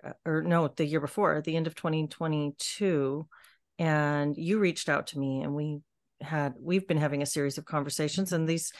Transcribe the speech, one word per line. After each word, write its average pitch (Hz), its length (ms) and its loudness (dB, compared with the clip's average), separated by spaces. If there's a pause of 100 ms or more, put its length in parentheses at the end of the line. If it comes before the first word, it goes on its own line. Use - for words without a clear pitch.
uh, - 80 -12 (120)
or 160 180 0
no, 170 260 4
the - 160 -2
year 151 160 2
before, 160 340 2
at 151 80 0
the 160 140 -2
end 160 100 0
of 156 80 -6
twenty 156 320 0
twenty-two, 151 1200 -2 (540)
and 147 560 2
you 185 240 0
reached 175 280 0
out 147 200 2
to 143 100 -10
me, 135 240 -2
and 143 140 -2
we 151 240 -4 (400)
had, 143 400 -2
we've 185 260 0
been 160 120 2
having 143 220 2
a 143 60 -2
series 143 320 -2
of 151 60 -8
conversations, 151 680 -2
and 160 160 2
these 165 320 -2